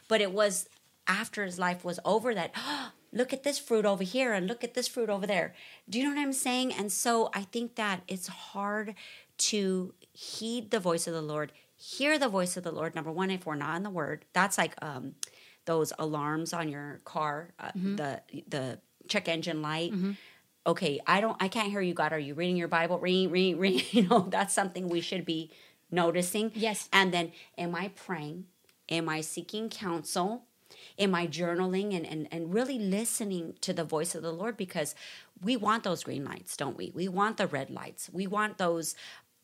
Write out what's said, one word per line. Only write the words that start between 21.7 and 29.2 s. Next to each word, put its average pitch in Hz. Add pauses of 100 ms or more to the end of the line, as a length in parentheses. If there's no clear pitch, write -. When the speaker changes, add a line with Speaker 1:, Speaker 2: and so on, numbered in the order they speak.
Speaker 1:
hear 202
you, 180
God. 156
Are 160
you 143
reading 180
your 170
Bible? 170
Ring, 185
ring, 180
ring. 185
<laughs> -
You 208
know, 196
that's 190
something 185
we 170
should 170
be 160 (400)
noticing. 180
Speaker 2:
Yes. 214
Speaker 1:
And 185
then, 170 (260)
am 175
I 190
praying? 170 (440)
Am 165
I 156